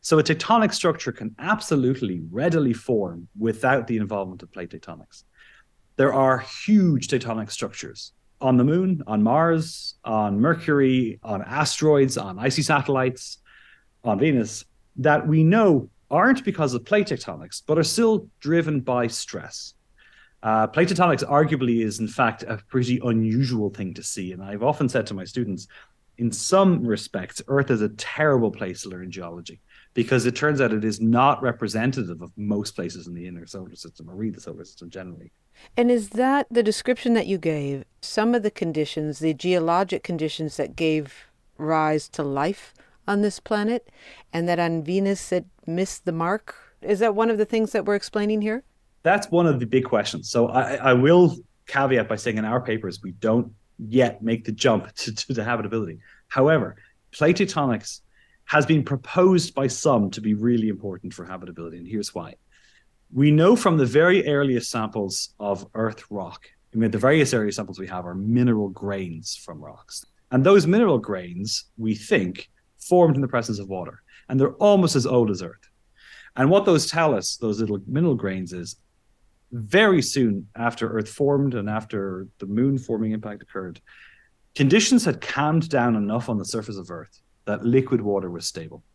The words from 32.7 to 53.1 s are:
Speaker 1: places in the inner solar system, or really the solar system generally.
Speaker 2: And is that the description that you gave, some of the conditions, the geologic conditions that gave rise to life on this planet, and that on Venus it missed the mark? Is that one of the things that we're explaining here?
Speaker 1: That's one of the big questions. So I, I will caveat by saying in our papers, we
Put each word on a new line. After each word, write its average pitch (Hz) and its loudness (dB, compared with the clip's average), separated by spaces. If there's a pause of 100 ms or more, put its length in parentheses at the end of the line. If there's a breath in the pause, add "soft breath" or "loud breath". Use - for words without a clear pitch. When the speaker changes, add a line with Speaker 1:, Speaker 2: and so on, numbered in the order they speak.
Speaker 1:
places 87 -8
in 87 -12
the 85 -12
inner 87 -14
solar 92 -16
system, 80 -20
or 92 -18
really 107 -6
the - -14
solar - -16
system 85 -20
generally. 92 -16 (440 soft breath)
Speaker 2:
And 240 4
is 226 0
that 262 0
the 233 2
description 233 0
that 214 2
you 185 -2
gave, 143 -4 (160)
some 226 0
of 233 0
the 208 0
conditions, 151 -4
the 160 0
geologic 180 0
conditions 156 -6
that - -6
gave 156 -2 (300)
rise 156 0
to - -8
life 143 -4 (340 soft breath)
on 202 0
this 202 -2
planet, 214 -4 (420 loud breath)
and 170 -2
that 170 2
on 165 0
Venus 196 -2
it 175 -2 (200)
missed 180 -4
the 175 -2
mark? 170 -4 (260)
Is 202 0
that 220 2
one 226 2
of 214 0
the 214 2
things 220 -2
that 196 0
we're 202 0
explaining 208 -2
here? 214 -4 (400)
Speaker 1:
That's 202 2
one 170 4
of 135 2
the 120 -4
big 127 2
questions. - -2
So 120 2
I, 131 0
I 131 2
will 160 6 (300)
caveat 131 2
by 110 -2
saying 110 -2
in 107 -2
our 117 0
papers, 107 -6
we 92 -10